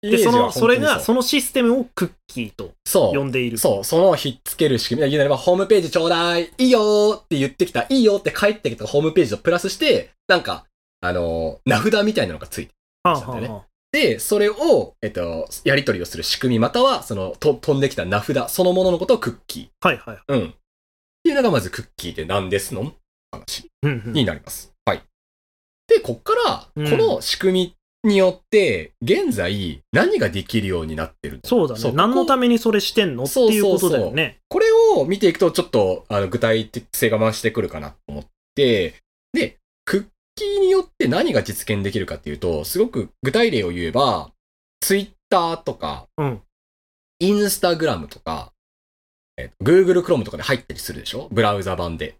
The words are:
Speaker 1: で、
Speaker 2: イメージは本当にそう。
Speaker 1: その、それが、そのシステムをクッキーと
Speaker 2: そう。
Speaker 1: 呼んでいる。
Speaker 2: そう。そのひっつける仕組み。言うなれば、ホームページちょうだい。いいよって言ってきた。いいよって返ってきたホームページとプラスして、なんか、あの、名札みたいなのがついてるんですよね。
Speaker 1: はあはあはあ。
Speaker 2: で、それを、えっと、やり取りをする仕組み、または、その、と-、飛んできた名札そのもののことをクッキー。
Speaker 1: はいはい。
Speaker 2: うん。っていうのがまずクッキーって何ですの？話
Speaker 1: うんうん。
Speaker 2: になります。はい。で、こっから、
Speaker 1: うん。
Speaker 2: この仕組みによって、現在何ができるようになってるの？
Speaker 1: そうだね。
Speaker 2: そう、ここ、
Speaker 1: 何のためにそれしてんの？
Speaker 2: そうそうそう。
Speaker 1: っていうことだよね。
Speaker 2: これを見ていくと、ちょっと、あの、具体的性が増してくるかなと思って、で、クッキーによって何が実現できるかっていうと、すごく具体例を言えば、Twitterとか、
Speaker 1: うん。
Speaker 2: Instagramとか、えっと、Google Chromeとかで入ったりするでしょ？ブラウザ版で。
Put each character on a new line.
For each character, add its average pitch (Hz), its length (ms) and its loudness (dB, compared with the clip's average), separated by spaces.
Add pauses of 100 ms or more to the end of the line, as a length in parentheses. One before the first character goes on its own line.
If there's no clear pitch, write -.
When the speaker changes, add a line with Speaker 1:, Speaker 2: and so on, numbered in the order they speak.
Speaker 1:
で、 208 60 -8
Speaker 2:
イ - 20 0
メ 233 60 4
ー - 20 4
ジ 220 80 4
は 233 60 4
本 247 80 6
当 240 80 2
に - 40 -6
そ - 0 -
う。 - 0 -
Speaker 1:
そ - 80 -4
の、 226 60 4
そ - 20 -
れ 247 100 6
が、 285 220 0
そ 226 140 0
の 254 80 2
シ 277 180 0
ス - 120 -8
テ 262 100 2
ム 240 180 2
を 240 40 -4
ク - 220 -4
ッ - 60 -8 (140)
キ - 160 -8
ー 104 80 -8
と - 220 -14 (120)
Speaker 2:
そ 143 300 2
う。 143 40 2
Speaker 1:
呼 139 80 0
ん 135 60 -4
で 127 80 0
い 120 100 -2
る。 113 80 -6
Speaker 2:
そ 107 220 2
う。 101 40 -8
そ 160 140 0
の 180 160 6
ひ 139 160 -4
っ - 140 -14
つ - 120 -10
け 156 120 2
る 127 100 2
仕 - 120 -4
組 139 120 0
み。 139 80 2
言 147 80 0
う 143 40 4
な - 20 4
れ 143 60 2
ば、 135 60 2
ホ 180 180 2
ー - 20 2
ム 190 100 0
ペ 208 120 6
ー - 40 4
ジ 156 80 -6
ち - 60 -2
ょ 165 100 0
う - 40 0
だ 170 280 0
い。 170 200 -4
い 254 80 4
い 254 40 6
よ 214 540 2
っ - 20 -20
て 165 120 -2
言 139 100 0
っ - 40 -6
て - 120 0
き - 80 -8
た。 - 160 -4
い 269 120 2
い 226 40 4
よ 202 140 4
っ - 40 -8
て 156 80 -2
返 208 220 0
っ 214 80 -8
て 135 100 -4
き 113 60 -10
た 104 100 -10
ホ 143 140 2
ー - 20 -2
ム 156 100 0
ペ 175 100 4
ー - 20 4
ジ 107 80 -4
と 101 60 -6
プ - 120 0
ラ 175 80 0
ス 190 100 -4
し - 80 -8
て、 - 340 0 (180)
な 185 100 4
ん 151 40 -2
か、 - 240 -10 (340)
あ 90 120 -4
の、 82 520 -4
名 123 160 2
札 208 240 2
み 214 80 0
た 139 120 0
い - 20 -4
な 85 60 -10
の 76 60 -12
が - 100 -14
つ - 120 -10
い - 60 -10
て - 80 -20 (300)
る 175 80 4
ん - 20 2
で 135 60 -4
す 107 40 -12
よ 123 100 -10
ね。 - 0 -
Speaker 1:
は 113 40 -8
あ - 20 -8
は 113 80 -8
あ 110 60 -10
は 101 80 -16
あ。 - 40 -20 (260)
Speaker 2:
で、 214 260 2
そ - 220 0
れ 208 100 4
を、 214 500 2
え 110 60 -8
っ 104 60 -6
と、 85 360 -6 (160)
や 135 120 2
り 143 80 0
取 104 140 0
り 87 40 -6
を 87 40 -8
す - 100 -14
る 82 80 -10
仕 - 160 -4
組 127 160 0
み、 - 20 2
ま 113 120 2
た 240 120 0
は、 262 220 0
そ 113 100 -8
の、 95 240 -8
と-、 147 160 2
飛 139 240 -2
ん - 20 -2
で 139 80 0
き - 60 -6
た 85 100 -4
名 101 160 0
札 127 320 -4
そ 185 120 0
の 180 80 4
も 185 120 2
の 185 60 4
の 170 80 0
こ 180 80 -4
と 247 80 4
を 220 40 0
ク 120 120 -4
ッ - 60 -14 (100)
キ - 240 -14 (100)
ー。 - 60 -2
Speaker 1:
は 156 80 2
い - 20 -6
は - 180 -14
い。 - 120 -18
Speaker 2:
う 139 100 0
ん。 92 120 -2
っ - 40 -16 (720)
て 330 80 2
い - 20 -2
う - 40 -2
の 269 60 2
が 226 80 4
ま 135 100 2
ず 90 100 -10
ク - 120 -12
ッ - 140 -16
キ 87 120 -10
ー 82 40 -10
っ - 20 -16
て 92 100 -8
何 92 260 -2
で 98 80 0
す - 160 -6
の？ 123 200 -8 (380)
話 - 380 -14 (120)
Speaker 1:
う 143 60 0
ん 123 180 -4
う 120 40 -8
ん。 - 20 -8
Speaker 2:
に 135 120 2
な 85 100 -4
り 71 60 -14
ま - 100 -20
す。 - 220 -16 (120)
は 98 100 0
い。 - 80 -12 (880)
で、 453 120 6
こ - 180 -6
っ - 40 -20
か 427 120 0
ら、 - 420 -2
Speaker 1:
う 151 60 -6
ん。 151 80 -2
Speaker 2:
こ - 60 4
の 440 240 2
仕 - 200 -4
組 185 340 0 (300)
み 214 60 6
に 202 60 4
よ 185 240 2
っ - 80 -20
て、 131 440 2 (100)
現 277 280 2
在 92 520 -4 (100)
何 349 280 2
が 98 100 0
で 87 140 -6
き 113 160 -2
る 98 80 -4
よ 87 140 -2
う 78 40 -8
に 78 80 -8
な 80 120 -6
っ - 140 -18
て 73 80 -10
る 65 100 -12
の？ - 60 -20
Speaker 1:
そ 233 200 2
う 139 40 -2
だ 120 60 -4
ね。 107 60 -10
Speaker 2:
そ 131 80 -2
う、 - 20 0
こ 131 60 -4
こ、 170 60 2
Speaker 1:
何 226 120 2
の 349 120 2
た 277 100 2
め 247 100 0
に 233 140 4
そ 226 100 0
れ 214 80 2
し - 140 -4
て 220 120 2
ん 143 120 -4
の？ 127 100 -4
Speaker 2:
そ 240 220 2
う 220 40 4
そ 214 60 2
う - 20 2
そ 202 60 2
う。 190 40 4
Speaker 1:
っ - 0 -
て - 0 -
い - 20 -
う - 20 4
こ - 60 0
と 180 100 2
だ 127 100 2
よ 90 120 -2
ね。 147 260 -4 (100)
Speaker 2:
こ 349 120 -2
れ 440 60 4 (300)
を 143 100 2
見 190 120 -2
て 196 80 2
い 170 60 4
く - 60 -6
と、 175 120 4
ち 180 120 -2
ょ - 20 -2
っ - 40 -10
と、 95 400 0
あ 104 120 0
の、 98 80 -2
具 113 100 -4
体 110 300 0
的 - 240 -12
性 113 180 0
が 110 80 0
増 110 140 2
し - 80 -8
て 113 100 0
く 113 100 -4
る 92 80 -4
か 80 120 -10
な 73 100 -14
と - 60 -20 (100)
思 73 140 -12
っ - 40 -18 (300)
て、 110 400 2 (380)
で、 - 260 -4 (260)
ク - 140 0
ッ 208 80 -4 (300)
キ 427 80 -6
ー 403 160 -2
に 381 100 4
よ 381 120 4
っ - 20 -6 (120)
て - 120 0
何 240 240 0
が 110 100 2
実 - 260 -10
現 101 140 -2
で 98 80 -2
き 107 80 -4
る 95 80 -4
か - 100 -10
っ - 20 -14
て - 120 -12
い 73 40 -8
う 73 40 -14
と、 80 260 -2
す - 140 -6
ご 220 80 2
く 127 240 -8 (120)
具 131 100 -2
体 233 180 2
例 107 140 -2
を 87 60 -4
言 - 180 -6
え - 20 -4
ば、 117 400 0 (500)
Twitter 190 840 -2
と 135 100 -6
か、 - 320 -10 (100)
Speaker 1:
う 151 80 -4
ん。 120 180 -6 (800)
Speaker 2:
Instagram 170 840 0
と - 140 -20
か、 - 320 -12 (840)
え - 140 -14
っ - 60 -20
と、 110 120 0
Google 180 320 6
Chrome 143 220 0
と - 60 -12
か - 80 -12
で - 40 -10
入 139 140 -2
っ 120 60 -10
た - 100 -18
り - 80 -14
す - 140 -12
る - 60 -12
で - 60 -14
し - 80 -10
ょ？ 123 160 -12
ブ 113 120 0
ラ 104 120 2
ウ 98 80 -4
ザ 92 140 -4
版 85 220 -6
で。 76 220 -10